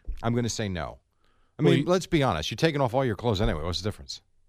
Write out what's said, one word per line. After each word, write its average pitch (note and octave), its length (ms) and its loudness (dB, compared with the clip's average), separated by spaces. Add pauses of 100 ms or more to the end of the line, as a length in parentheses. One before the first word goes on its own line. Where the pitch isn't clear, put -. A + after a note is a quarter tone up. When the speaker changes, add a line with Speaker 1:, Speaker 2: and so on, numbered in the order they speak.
(220)
Speaker 1:
I'm A#2 140 0
gonna A#2 140 0
say A2 180 -4
no. D#2 320 -6 (580)
I - 60 0
Speaker 2:
Well, C#3+ 80 8
Speaker 1:
mean, C3 120 6
Speaker 2:
you D#3 60 0
Speaker 1:
let's F3+ 160 2
be D3+ 160 2
honest. F#2 300 0
You're A2+ 60 -6
taking D3 240 2
off A2+ 120 0
all C3+ 120 2
your G#2+ 100 0
clothes A2 240 0
anyway. F#2+ 240 0
What's F2 180 -4
the G#2 60 -6
difference? - 340 -10 (280)